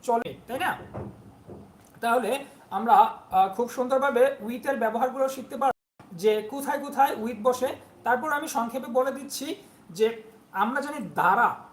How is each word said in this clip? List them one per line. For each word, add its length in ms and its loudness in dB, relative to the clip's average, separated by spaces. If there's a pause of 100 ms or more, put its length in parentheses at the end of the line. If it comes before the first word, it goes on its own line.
চলে, 360 -2 (100)
তাই 120 -8
না? 180 -4 (1200)
তাহলে 440 0 (240)
আমরা, 260 4
আহ, 600 2
খুব 140 -2
সুন্দরভাবে 760 2
with-এর 320 -4
ব্যবহারগুলো 500 0
শিখতে 300 -8
পারব 540 -4
যে 300 2
কোথায় 380 -4
কোথায় 360 2
with 280 -6
বসে। 320 0 (280)
তারপর 280 2
আমি 160 -2
সংক্ষেপে 400 -4
বলে 240 2
দিচ্ছি 440 -8 (340)
যে 340 0 (280)
আমরা 300 0
জানি 280 -8
দ্বারা 460 4 (180)